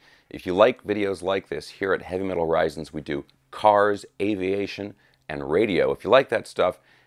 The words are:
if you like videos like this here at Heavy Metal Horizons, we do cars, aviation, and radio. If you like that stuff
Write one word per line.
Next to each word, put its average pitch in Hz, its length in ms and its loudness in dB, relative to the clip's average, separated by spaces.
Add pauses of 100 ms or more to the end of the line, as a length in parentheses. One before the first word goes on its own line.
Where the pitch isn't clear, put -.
(280)
if - 200 -14
you 90 80 -2
like 117 280 4
videos 98 380 -2
like 95 280 -4
this - 200 -8
here 95 240 -2
at - 80 -2
Heavy 92 220 -6
Metal 87 240 -2
Horizons, 80 440 -2
we 78 100 -10
do 71 240 -8 (260)
cars, 104 560 2 (120)
aviation, 98 760 -4 (340)
and 71 220 -6
radio. 82 400 2
If - 120 -6
you 92 60 -2
like 131 200 6
that 104 180 -4
stuff - 320 -2 (280)